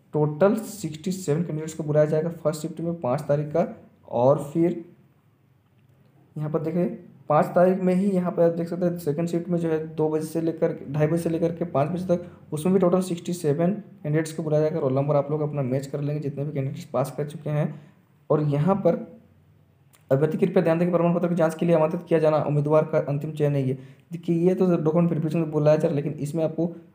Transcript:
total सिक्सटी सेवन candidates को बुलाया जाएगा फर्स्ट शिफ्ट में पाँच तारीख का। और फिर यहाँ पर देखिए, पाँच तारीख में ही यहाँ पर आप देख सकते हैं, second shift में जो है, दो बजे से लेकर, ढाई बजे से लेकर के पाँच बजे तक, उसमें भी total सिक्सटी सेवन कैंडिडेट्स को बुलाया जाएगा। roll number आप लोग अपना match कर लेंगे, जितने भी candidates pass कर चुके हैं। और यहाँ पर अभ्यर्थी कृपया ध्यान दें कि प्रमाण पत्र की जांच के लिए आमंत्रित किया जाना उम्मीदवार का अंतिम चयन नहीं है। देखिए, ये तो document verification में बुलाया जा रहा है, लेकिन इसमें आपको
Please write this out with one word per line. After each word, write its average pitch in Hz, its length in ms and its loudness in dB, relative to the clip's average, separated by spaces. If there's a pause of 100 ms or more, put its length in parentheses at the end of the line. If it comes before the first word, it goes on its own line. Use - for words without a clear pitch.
(120)
total 151 420 2
सिक्सटी - 580 -8
सेवन 151 300 -2
candidates 156 320 -6
को - 80 -8
बुलाया 151 240 2
जाएगा 156 240 0
फर्स्ट 156 320 -4
शिफ्ट 165 180 -8
में 170 200 -4
पाँच 127 200 -2
तारीख 147 260 0
का। 160 200 0 (420)
और 131 460 2
फिर 170 300 0 (1500)
यहाँ 151 140 -6
पर 156 80 0
देखिए, 165 260 -2 (440)
पाँच 160 180 4
तारीख 185 360 4
में 185 120 2
ही 196 160 2
यहाँ 180 220 0
पर 170 100 2
आप 170 100 4
देख 170 160 -4
सकते 180 180 -2
हैं, 170 120 -2
second 160 300 -2
shift 170 200 -4
में 175 100 0
जो 165 100 -2
है, 156 260 -2
दो 156 140 0
बजे 156 180 -2
से 165 140 -4
लेकर, 160 380 -2 (120)
ढाई 151 160 2
बजे 170 160 0
से 175 80 -2
लेकर 165 220 0
के 175 120 -4
पाँच 151 260 0
बजे 180 260 -2
तक, 175 100 -6 (260)
उसमें 170 220 0
भी 196 60 6
total 180 200 4
सिक्सटी 175 320 -4
सेवन 170 400 0
कैंडिडेट्स 156 600 -4
को - 100 -8
बुलाया 151 200 2
जाएगा। 160 180 0
roll 135 120 0
number 143 240 2
आप 143 140 0
लोग 151 100 -2
अपना 147 220 -2
match 131 240 -2
कर 143 140 -8
लेंगे, 147 200 -4
जितने 139 240 -6
भी 151 80 -6
candidates 135 320 -6
pass 131 320 -4
कर 151 100 -4
चुके - 240 -10
हैं। 151 320 -2 (480)
और 151 120 4
यहाँ 151 320 2
पर - 460 -2 (880)
अभ्यर्थी 151 280 2
कृपया 180 240 2
ध्यान 165 160 2
दें 175 100 2
कि 180 40 -2
प्रमाण 170 220 2
पत्र 175 140 0
की 175 60 0
जांच 160 200 2
के 175 120 -2
लिए 170 100 6
आमंत्रित 160 320 2
किया 165 100 4
जाना 156 180 4
उम्मीदवार 147 480 2
का 156 140 0
अंतिम 151 340 -4
चयन 147 200 0
नहीं 135 160 0
है। 131 100 -2 (340)
देखिए, 170 360 0
ये 185 60 2
तो 185 120 2
document 165 440 2
verification 151 280 -2
में 160 120 -2
बुलाया 151 260 4
जा 165 120 2
रहा 147 80 -2
है, 147 60 -2
लेकिन 151 100 -4
इसमें 160 320 -4
आपको 160 280 -2 (220)